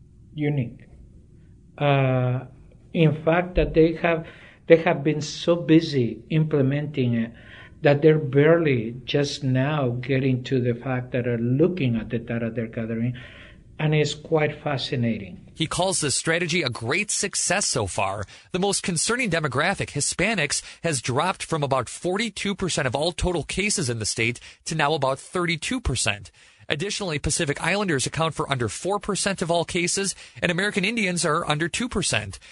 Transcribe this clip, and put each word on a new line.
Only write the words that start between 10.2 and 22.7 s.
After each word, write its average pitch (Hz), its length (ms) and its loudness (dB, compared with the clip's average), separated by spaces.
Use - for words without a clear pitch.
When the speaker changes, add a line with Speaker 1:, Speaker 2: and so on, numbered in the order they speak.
Speaker 1:
to 131 180 0
the 120 120 2
fact 127 380 -4
that 123 160 -2
are 120 100 0
looking 131 600 2
at 104 120 -6
the 123 80 -2
data 117 320 -4
they're 113 180 -4
gathering, 113 460 -4
and 156 160 0
it's 151 220 2
quite 151 480 0
fascinating. 117 800 -4
Speaker 2:
He 160 140 -2
calls 180 340 0
this 139 140 0
strategy 170 480 0
a 131 60 -2
great 139 420 -4
success - 560 -2
so 113 180 0
far. 98 380 -2
The 185 80 -2
most 196 220 0
concerning 220 480 -2
demographic, 156 640 0
Hispanics, 165 720 -2
has 151 180 0
dropped 151 420 -2
from 160 180 -2
about 131 280 0
forty-two 202 680 -2
percent 170 320 0